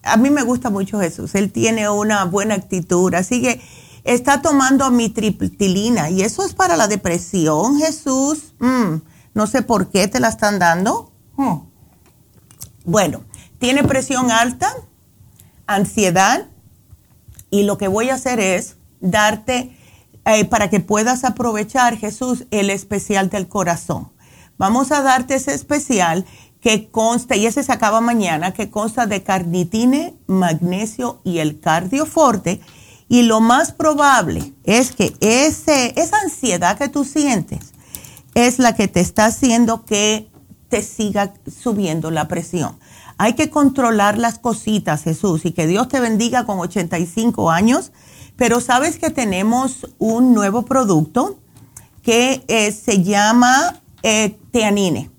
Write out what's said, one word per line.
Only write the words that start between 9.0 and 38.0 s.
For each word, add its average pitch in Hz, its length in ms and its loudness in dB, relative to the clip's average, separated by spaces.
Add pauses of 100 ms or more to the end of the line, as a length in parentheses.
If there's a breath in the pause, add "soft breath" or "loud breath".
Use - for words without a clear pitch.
no 214 120 0
sé 254 160 -2
por 202 280 0
qué 196 180 2
te 254 120 -2
la 233 80 2
están 208 300 0
dando. 185 520 0 (260)
Hmm. 240 200 -2 (1300)
Bueno, 175 380 0 (360 loud breath)
tiene 262 240 0
presión 254 480 0
alta, 247 400 0 (960 soft breath)
ansiedad, 202 800 2 (1040)
y 202 120 2
lo 202 160 0
que 202 100 -4
voy 220 220 0
a 262 40 0
hacer 247 260 -4
es 190 360 -2 (240)
darte, 214 720 0 (520 loud breath)
eh, 214 180 4
para 208 240 0
que 202 120 2
puedas 226 440 -2
aprovechar, 233 720 0
Jesús, 214 540 -6
el 202 200 0
especial 196 600 -2
del 196 180 -6
corazón. 170 600 -4 (480 soft breath)
Vamos 247 340 0
a 294 100 2
darte 262 340 0
ese 269 180 -4
especial 185 720 -2 (340 loud breath)
que 214 300 0
consta, 233 460 0
y 208 100 0
ese 240 160 -2
se 254 100 -2
acaba 220 300 2
mañana, 185 500 0
que 208 180 -8
consta 226 360 -4
de 196 160 -4
carnitine, 196 920 -2 (120)
magnesio 185 1000 -2
y 170 140 -4
el 151 220 -4
cardioforte. 202 1000 0 (480 loud breath)
Y 240 140 4
lo 220 180 4
más 247 320 2
probable 285 800 0 (120)
es 240 280 2
que - 280 -2
ese, 269 800 2
esa 381 200 0
ansiedad 196 580 -2
que 277 100 -2
tú 285 160 -2
sientes - 680 -4 (640 loud breath)